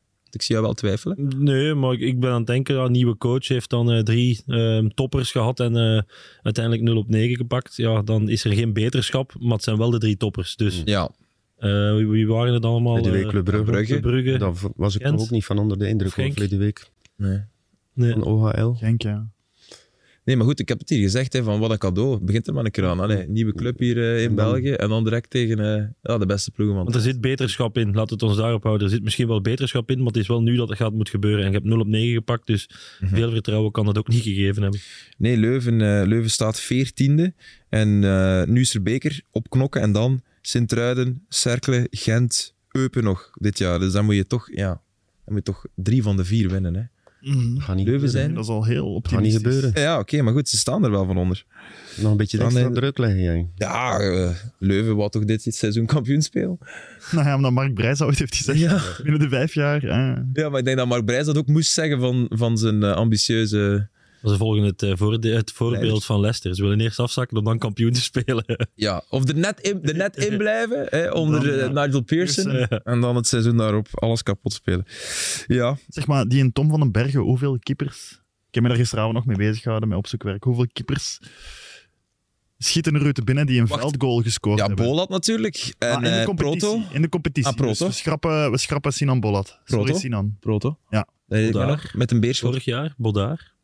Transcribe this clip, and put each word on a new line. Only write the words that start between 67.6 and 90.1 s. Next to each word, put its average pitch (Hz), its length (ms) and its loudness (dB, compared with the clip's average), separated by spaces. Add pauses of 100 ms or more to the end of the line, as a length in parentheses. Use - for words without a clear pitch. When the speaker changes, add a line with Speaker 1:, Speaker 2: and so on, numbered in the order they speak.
Speaker 2:
te 123 100 0
spelen. 117 460 -2
<laughs> 120 280 -2
Speaker 1:
Ja, 101 340 -2
of 131 180 0
er 147 80 0
net 185 240 -2
in, 196 240 -4
er 151 120 -2
net 190 220 -4
in 208 200 -2
blijven, 220 520 -2
hè, 165 220 -2
onder, 151 320 2
Speaker 4:
Dan, 143 100 2
Speaker 1:
eh, 135 60 0
Speaker 4:
ja. 135 260 0
Speaker 1:
Nigel 139 160 0
Pearson. 175 500 0
Speaker 4:
Pearson. 123 320 0
Speaker 1:
En 120 180 -2
dan 123 140 0
het 120 120 0
seizoen 117 300 2
daarop 107 340 0
alles 113 320 -2
kapot 101 300 -4
spelen. 90 320 -2 (600)
Ja. 123 300 0 (100)
Speaker 4:
Zeg 135 200 -8
maar, 139 200 2
die 131 140 4
en 127 100 4
Tom 147 180 2
van 156 100 2
den 139 120 2
Bergen, 131 280 0
hoeveel 127 400 0
keepers? - 520 -8 (360)
Ik - 60 -20
heb 120 100 2
me 123 60 4
daar 120 80 0
gisteravond 113 360 0
nog 113 120 -2
mee 113 120 0
bezig 107 240 0
gehouden, 110 280 -2
met 92 80 0
opzoekwerk. 101 460 -6
Hoeveel 123 300 0
keepers - 460 -8 (1400)
schieten 160 380 0
er 147 100 2
u 147 80 2
te 127 100 -4
binnen 135 220 2
die 127 140 2
een 117 80 4
Speaker 1:
Wacht. 120 140 0
Speaker 4:
veldgoal 131 400 0
gescoord 107 380 0
Speaker 1:
Ja, 101 80 2
Speaker 4:
hebben? 101 180 0
Speaker 1:
Bolat 160 240 0
natuurlijk. 202 680 -4
En, 120 120 -2
Speaker 4:
Ah, 120 60 0
in - 80 -2
de 120 60 0
Speaker 1:
eh, 113 160 2
Speaker 4:
competitie. 160 340 -2
Speaker 1:
Proto. 208 240 0 (100)
Speaker 4:
In 139 80 0
de 160 80 0
competitie. 143 420 -2
Speaker 1:
Ah, 113 60 -2
Proto. 123 280 0
Speaker 4:
Dus 190 100 -2
we - 60 -8
schrappen, 151 500 0
we 120 60 0
schrappen 143 360 -2
Sinan 131 260 0
Bolat. 101 460 -2
Speaker 1:
Proto. 107 200 0
Speaker 4:
Sorry, 151 140 0
Sinan. 104 400 -4